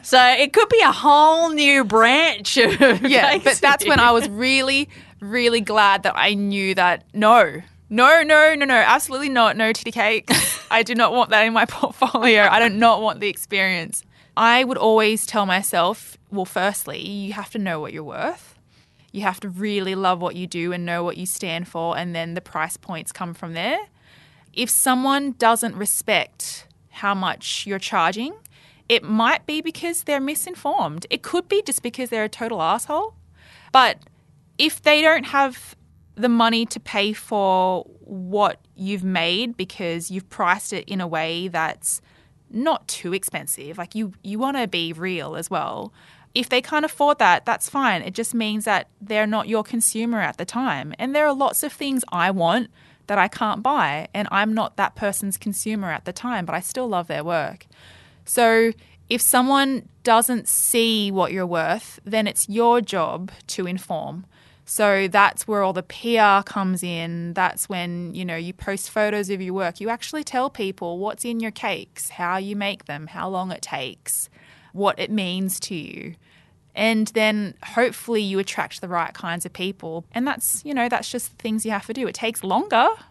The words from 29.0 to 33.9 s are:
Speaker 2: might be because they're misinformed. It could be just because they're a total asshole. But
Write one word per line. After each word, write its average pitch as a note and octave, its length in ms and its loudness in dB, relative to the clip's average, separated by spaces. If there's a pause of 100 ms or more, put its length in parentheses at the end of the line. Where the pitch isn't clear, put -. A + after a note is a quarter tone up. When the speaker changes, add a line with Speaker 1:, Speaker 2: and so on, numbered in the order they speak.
Speaker 2:
might A3+ 440 0
be D#4 160 -4
because E4+ 400 -6
they're C#4+ 180 -2
misinformed. C#4+ 880 -6
It - 140 -6
could - 260 -4
be G4+ 140 0
just - 200 -6
because A#3+ 280 -8
they're A3 140 -2
a G#3+ 40 -4
total A3+ 320 -8
asshole. D4 540 -2 (560)
But B3+ 280 4 (600)